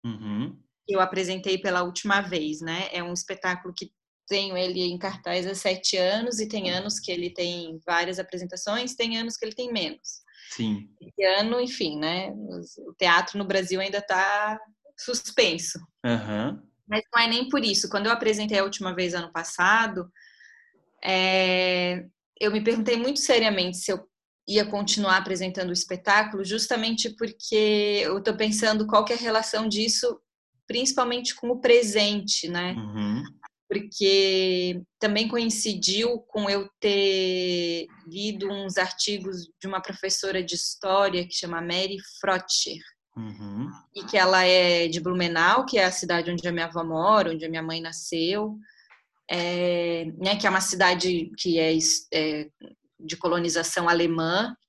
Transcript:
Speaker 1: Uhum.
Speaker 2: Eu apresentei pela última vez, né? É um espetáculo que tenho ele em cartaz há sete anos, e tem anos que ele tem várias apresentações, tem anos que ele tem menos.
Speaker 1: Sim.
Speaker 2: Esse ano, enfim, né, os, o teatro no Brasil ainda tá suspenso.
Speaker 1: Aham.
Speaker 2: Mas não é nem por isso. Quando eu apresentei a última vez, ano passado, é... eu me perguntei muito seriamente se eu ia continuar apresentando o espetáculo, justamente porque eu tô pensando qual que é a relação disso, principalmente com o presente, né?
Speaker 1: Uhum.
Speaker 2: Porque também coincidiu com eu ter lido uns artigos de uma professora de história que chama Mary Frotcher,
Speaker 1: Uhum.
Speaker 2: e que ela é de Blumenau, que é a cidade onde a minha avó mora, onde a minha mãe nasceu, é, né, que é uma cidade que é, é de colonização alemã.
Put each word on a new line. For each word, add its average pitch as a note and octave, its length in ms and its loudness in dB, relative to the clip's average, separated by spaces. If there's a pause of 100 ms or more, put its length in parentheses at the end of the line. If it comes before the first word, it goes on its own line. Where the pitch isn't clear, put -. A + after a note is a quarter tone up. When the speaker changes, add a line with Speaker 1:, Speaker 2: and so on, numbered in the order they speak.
Speaker 1:
Uhum. A2 520 -6 (300)
Speaker 2:
Eu G3 140 0
apresentei F#3 560 0
pela F#3 260 0
última G3 380 0
vez, D#3 400 -4
né? E3 320 -6
É F3 100 -6
um F3 100 -6
espetáculo F3+ 600 -6
que - 160 -12 (360)
tenho G3 280 -2
ele F3+ 260 -2
em F3+ 160 -2
cartaz F3+ 480 -4
há F#3+ 100 -4
sete F#3 420 -2
anos, G#3+ 420 0
e G#3+ 80 -4
tem G3+ 240 -4
anos G3 280 -4
que - 120 -8
ele F3 220 -4
tem F3 520 -6
várias F3 340 0
apresentações, F#3 760 -6
tem A3+ 220 -2
anos A3+ 180 -6
que - 80 -8
ele G#3+ 120 -8
tem B3 180 -6
menos. - 480 -6 (300)
Speaker 1:
Sim. G#2+ 380 -2 (120)
Speaker 2:
Esse - 220 -4 (160)
ano, A3+ 200 0
enfim, B3 380 -4
né, F3+ 340 -4
os, F3+ 460 -14
o - 200 -18
teatro F3 400 4
no G3+ 80 -2
Brasil F#3 340 0
ainda G3 220 -2
tá G#3 580 0 (400)
suspenso. - 800 0 (260)
Speaker 1:
Aham. A2+ 560 -2 (260)
Speaker 2:
Mas G#3+ 140 -2 (120)
não A#3 100 4
é A#3 40 4
nem A#3+ 200 0
por C4 160 0
isso. G3+ 260 0
Quando G#3 180 0
eu A3+ 40 2
apresentei G#3+ 480 0
a G3 40 4
última G3 300 -4
vez, F3 200 -2
ano E3+ 180 -6
passado, F#3 800 0 (920)
é... F#3 1000 2 (340)
eu G#3+ 120 2
me G#3 120 0
perguntei A#3 340 2
muito C4 220 0
seriamente G#3 580 2
se - 140 -4
eu F#3 140 -4 (420)
ia G#3 180 2
continuar G3+ 520 0
apresentando F#3 520 -2
o F3 40 -2
espetáculo, G3 680 2
justamente A3+ 680 0
porque G#3+ 920 2
eu F#3+ 180 0
tô G#3 140 0
pensando G#3+ 520 2
qual A3 180 6
que A#3+ 80 -2
é - 20 0
a A#3 40 -6
relação A3 480 0
disso, A3 520 0 (480)
principalmente B3 680 0
com A#3+ 140 -6
o B3 120 0
presente, G#3 880 4
né? F3 240 -2
Speaker 1:
Uhum. G#2+ 500 -2 (460)
Speaker 2:
Porque F#3+ 1120 2 (180)
também G#3+ 300 2
coincidiu A3+ 1000 0
com G#3 220 -2
eu G3 180 0 (120)
ter F#3 1080 0 (180)
lido G3 460 -6
uns G3 260 -4
artigos F#3 640 -4 (180)
de F#3+ 60 -10
uma F#3+ 140 -4
professora F#3+ 600 -4
de F3 120 -6
história F#3+ 720 2
que F3+ 80 -14
chama E3+ 280 -4
Mary F#3 360 -2 (220)
Frotcher, F#3 600 -2 (360)
Speaker 1:
Uhum. G#2 540 -8 (240)
Speaker 2:
e G3+ 120 -12
que - 120 -2
ela F#3 280 4
é F3 420 6
de E3 140 -2
Blumenau, F3+ 640 2
que B3+ 120 0
é F#3+ 80 6
a F#3 60 2
cidade F3 400 0
onde F3 160 -4
a F3 40 0
minha E3+ 140 -2
avó E3 180 -4
mora, F3 480 4
onde D#3+ 140 -6
a D#3+ 40 -6
minha D#3+ 120 -4
mãe E3 200 -6
nasceu, F3 760 -4 (720)
é, F3 760 -2 (120)
né, F#3+ 200 0
que G#3 100 2
é - 20 6
uma F#3+ 120 2
cidade F3+ 760 2
que E3 220 0
é, D#3+ 140 4 (400)
é D#3 340 -2 (520)
de D#3+ 180 -10
colonização E3+ 720 0
alemã. E3+ 640 2 (140)